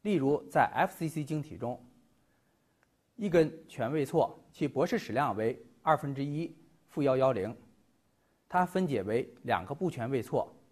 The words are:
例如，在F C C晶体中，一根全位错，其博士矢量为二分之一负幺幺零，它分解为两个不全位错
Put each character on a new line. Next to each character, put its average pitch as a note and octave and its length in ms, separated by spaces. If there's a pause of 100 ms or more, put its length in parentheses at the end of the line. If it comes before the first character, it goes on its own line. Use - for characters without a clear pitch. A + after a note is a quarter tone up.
例 G#3 100
如， C#3 360
在 C3+ 260
F F3 240
C E3 80
C D#3 160
晶 D3+ 180
体 F#2 160
中， A#2+ 240 (1300)
一 G#3 140
根 D#3+ 220 (160)
全 B2 240
位 D3 140
错， - 340 (120)
其 D3+ 160
博 C3+ 180
士 G#3+ 140
矢 - 140
量 B2 220
为 A2+ 240 (220)
二 D#3 160
分 C#3 160
之 C#3 100
一 D3 320 (340)
负 D#3 120
幺 C3 160
幺 C3 140
零， A2 240 (920)
它 F3+ 160
分 F#3 220
解 B2+ 160
为 A2 260 (160)
两 F#2+ 220
个 C#3 80
不 F3 160
全 A#2+ 220
位 B2+ 100
错 - 320 (180)